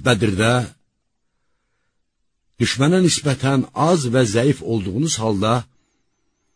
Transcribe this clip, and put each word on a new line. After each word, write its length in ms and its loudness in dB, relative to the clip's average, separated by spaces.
Bədirdə 540 2
düşmənə 400 2
nisbətən 600 0
az 340 0
və 180 2
zəif 360 2
olduğunuz 580 -4
halda 360 0